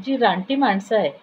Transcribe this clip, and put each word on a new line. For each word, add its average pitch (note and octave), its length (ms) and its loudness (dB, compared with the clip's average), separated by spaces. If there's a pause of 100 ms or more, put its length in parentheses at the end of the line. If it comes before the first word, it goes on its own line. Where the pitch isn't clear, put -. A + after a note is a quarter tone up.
जी C4+ 120 -2
रानटी G3 380 0
माणसं A3 420 0
आहे E3 140 0 (120)